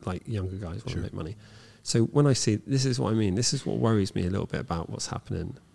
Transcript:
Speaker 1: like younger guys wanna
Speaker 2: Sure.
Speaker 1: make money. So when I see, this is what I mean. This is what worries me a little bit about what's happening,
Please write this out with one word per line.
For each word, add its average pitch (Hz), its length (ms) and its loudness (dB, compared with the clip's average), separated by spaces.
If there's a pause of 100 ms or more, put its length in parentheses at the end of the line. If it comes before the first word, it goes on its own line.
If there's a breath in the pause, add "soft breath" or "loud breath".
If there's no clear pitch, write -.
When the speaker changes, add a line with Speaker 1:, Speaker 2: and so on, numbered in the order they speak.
Speaker 1:
like 92 200 -6
younger 95 300 -4
guys 90 300 -8
wanna - 80 -6
Speaker 2:
Sure. 85 80 -4
Speaker 1:
make - 120 -6
money. 82 220 -8 (460 loud breath)
So 113 240 2
when 147 220 4
I 139 40 6
see, 110 340 2
this 135 200 0
is 127 120 0
what 120 140 0
I - 20 2
mean. 104 220 4
This 120 180 2
is 135 120 -4
what - 120 0
worries 110 380 4
me 92 100 0
a 87 40 0
little 98 160 -2
bit - 160 -4
about 82 280 -4
what's - 180 -8
happening, - 500 -6 (180)